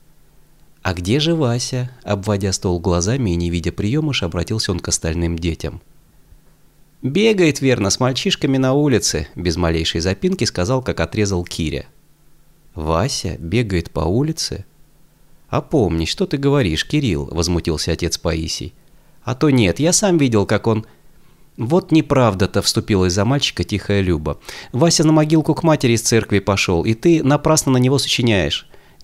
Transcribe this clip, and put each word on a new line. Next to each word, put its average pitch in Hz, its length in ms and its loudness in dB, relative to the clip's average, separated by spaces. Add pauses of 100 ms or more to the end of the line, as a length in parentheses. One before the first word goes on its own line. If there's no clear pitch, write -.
(800)
"А 92 120 -2
где 90 260 -2
же 165 160 0
Вася?" — 123 560 -2 (120)
обводя 101 500 -2
стол 90 260 -2
глазами 92 520 0
и 85 40 0
не 85 140 0
видя 85 220 -2
приемыш, 139 520 -2
обратился 92 480 -4
он 85 80 -2
к - 80 -12
остальным 85 500 -2
детям. 80 440 -6 (1200)
"Бегает, 175 600 2
верно, 113 280 2
с - 100 -2
мальчишками 135 580 0
на 131 160 2
улице", — 123 640 2
без 87 220 -2
малейшей 82 440 0
запинки 95 440 -2
сказал, 123 360 -2
как 92 180 -4
отрезал 98 440 -2
Киря. 73 420 -4 (920)
"Вася 82 640 -2
бегает 92 520 -2
по 78 100 -4
улице?" 110 640 -2 (840)
"А - 120 -2
помни, 82 440 0
что - 200 -2
ты 156 120 -2
говоришь, 135 480 0
Кирилл", — 101 460 -2
возмутился 85 600 0
отец 82 260 -2
Паисий. 80 560 -6 (500)
"А 113 120 -4
то 156 140 2
нет, 117 300 4
я 156 120 2
сам 180 260 2
видел, 113 280 2
как 107 220 -2
он". 110 180 0 (720)
"Вот 160 340 0
неправда-то", — 113 720 2
вступилась 92 500 0
за 101 120 0
мальчика 131 400 0
тихая 101 360 -2
Люба. 78 380 -2 (320)
"Вася 165 340 2
на 156 60 6
могилку 156 440 4
к - 80 -6
матери 143 300 2
из 110 80 0
церкви 104 380 2
пошел, 92 460 0
и 113 80 2
ты 165 280 2
напрасно 147 520 2
на 127 40 4
него 127 200 4
сочиняешь. 107 720 0 (340)